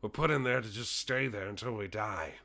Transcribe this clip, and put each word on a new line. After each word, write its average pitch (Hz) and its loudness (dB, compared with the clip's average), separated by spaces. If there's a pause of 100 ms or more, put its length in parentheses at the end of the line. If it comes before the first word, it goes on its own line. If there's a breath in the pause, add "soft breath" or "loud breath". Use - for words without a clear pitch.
We're 107 -4
put 151 2
in 143 4
there 127 4
to 110 -6
just 110 -4
stay 131 2
there 101 -2
until 104 -4
we 104 -2
die. 92 -2